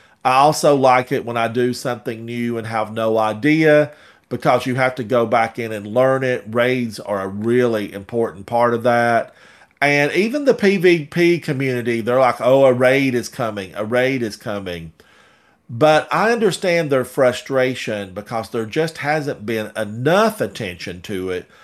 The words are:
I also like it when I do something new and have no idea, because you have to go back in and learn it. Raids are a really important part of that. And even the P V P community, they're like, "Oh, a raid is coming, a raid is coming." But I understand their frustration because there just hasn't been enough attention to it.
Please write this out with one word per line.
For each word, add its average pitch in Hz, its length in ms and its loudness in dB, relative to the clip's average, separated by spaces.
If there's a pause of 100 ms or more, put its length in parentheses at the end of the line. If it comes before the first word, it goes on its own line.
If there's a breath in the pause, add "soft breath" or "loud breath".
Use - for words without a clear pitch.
(240 soft breath)
I 127 120 4
also 147 380 4
like 131 380 4
it 117 140 -2
when 120 100 -6
I 117 120 0
do 123 260 0
something 117 500 -8
new 120 320 -6
and 110 100 -8
have 110 280 -4
no 110 240 0
idea, 147 760 4 (380 loud breath)
because 123 340 0
you 127 120 -2
have 131 180 0
to 123 100 -8
go 117 220 0
back 113 320 0
in 113 120 -8
and 104 160 -8
learn 131 380 0
it. 123 240 -4
Raids 120 500 -2
are 101 220 -6
a 95 80 -6
really 110 640 0
important 98 540 -6
part 120 260 2
of 113 120 -4
that. 117 500 2 (480 soft breath)
And 143 300 2
even 233 340 -2
the 254 80 4
P 196 240 2
V 170 260 4
P 170 340 2
community, 123 640 -4
they're 120 180 0
like, 123 220 2
"Oh, 135 240 6
a 131 80 6
raid 131 420 2
is 120 140 -2
coming, 104 460 -8
a 104 100 -6
raid 123 380 0
is 107 140 -6
coming." 90 580 -10 (720 soft breath)
But 151 420 2
I 190 220 0
understand 175 560 0
their 131 160 2
frustration 127 1120 -2
because 107 340 -8
there 113 160 -4
just 156 340 -4
hasn't 143 460 -4
been 110 320 -4
enough 135 640 0
attention 90 600 -8
to 92 280 -6
it. 90 160 -6 (180 soft breath)